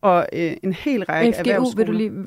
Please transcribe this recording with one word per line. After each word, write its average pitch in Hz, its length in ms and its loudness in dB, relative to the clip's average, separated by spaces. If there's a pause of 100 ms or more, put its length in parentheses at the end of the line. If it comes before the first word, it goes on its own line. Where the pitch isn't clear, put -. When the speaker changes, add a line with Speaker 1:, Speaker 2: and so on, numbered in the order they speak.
Speaker 1:
og, 180 320 4
øh, 165 180 -2 (120)
en 190 100 0
hel 240 300 -2
række 165 300 2
Speaker 2:
F - 20 -4
G - 20 -4
U, - 20 -4
Speaker 1:
erhvervsskoler. 240 360 0
Speaker 2:
vil 220 120 2
du 220 100 -2
lige 214 140 -2 (160)